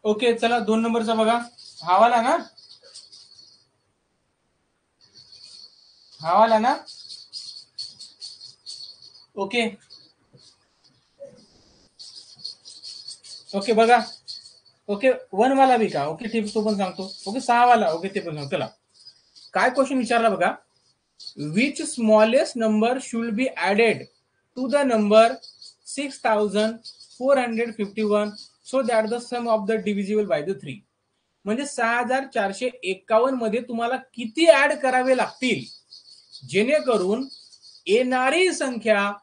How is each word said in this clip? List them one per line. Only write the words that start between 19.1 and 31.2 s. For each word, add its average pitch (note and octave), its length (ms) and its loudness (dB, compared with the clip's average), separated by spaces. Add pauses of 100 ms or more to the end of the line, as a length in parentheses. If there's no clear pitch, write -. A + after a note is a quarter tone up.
काय G#3 160 2
question C4 280 0
विचारला A3+ 320 2
बघा. F3 260 0 (840)
Which G#3+ 420 -2
smallest A3+ 760 2
number A3 360 2
should A#3 420 -6
be B3+ 120 -2 (240)
added G#3 260 2 (600)
to B3+ 120 -6
the C#4+ 140 2
number A3 440 6 (680)
six C#4 140 -6 (160)
thousand G#3+ 480 0 (440)
four C4+ 260 2
hundred A#3 240 -4
fifty-one G#3 640 -2 (400)
so C4+ 120 0
that A3 240 0
the A#3 120 -4
sum A#3 280 -6
of G#3+ 200 0
the A3 100 0
divisible G#3 520 -2
by D3+ 120 0
the C3+ 120 -6
three. C3+ 220 -10 (720)